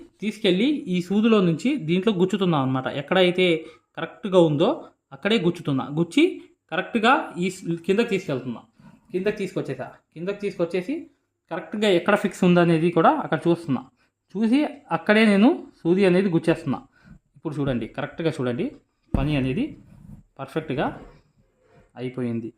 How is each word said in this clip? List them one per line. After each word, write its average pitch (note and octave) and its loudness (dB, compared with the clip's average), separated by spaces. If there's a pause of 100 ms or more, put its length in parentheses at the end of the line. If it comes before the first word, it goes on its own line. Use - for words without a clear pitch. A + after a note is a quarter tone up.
(240)
తీసుకెళ్ళి G3+ 0 (260)
ఈ - 0 (120)
సూదిలో G#3+ 4 (100)
నుంచి E3 0 (180)
దీంట్లో F#3 0
గుచ్చుతున్నాం F3+ 2
అనమాట. C3 -2 (160)
ఎక్కడైతే F3+ 2 (520)
కరెక్ట్గా F3+ 0
ఉందో D#3 2 (460)
అక్కడే G#3 0 (100)
గుచ్చుతున్నా. C#3+ -2 (140)
గుచ్చి E3+ 2 (480)
కరెక్ట్గా G#3 0 (300)
ఈ F#3 0
స్-, - -18 (240)
కిందకి A3 0
తీసుకెళ్తున్నా. B2+ -6 (520)
కిందకి G3 -2
తీసుకొచ్చేసా. C#3 -8 (280)
కిందకి F#3+ -8
తీసుకొచ్చేసి F3+ -4 (560)
కరెక్ట్గా G#3 -4 (100)
ఎక్కడ G3+ 2
ఫిక్స్ G3 -4
ఉందనేది E3+ 4
కూడా F#3 6 (140)
అక్కడ D#3 -2
చూస్తున్నా. E3 0 (540)
చూసి A3+ 2 (380)
అక్కడే G#3+ 2 (100)
నేను G3+ 6 (320)
సూది F#3 2
అనేది F#3+ 4
గుచ్చేస్తున్నా. D#3 0 (580)
ఇప్పుడు D#3 -10
చూడండి, B2+ -2 (100)
కరెక్ట్గా D3 -4
చూడండి, B2+ -4 (500)
పని C#3+ -2
అనేది C3 -2 (760)
పర్ఫెక్ట్గా D3+ -4 (1120)
అయిపోయింది. B2 -6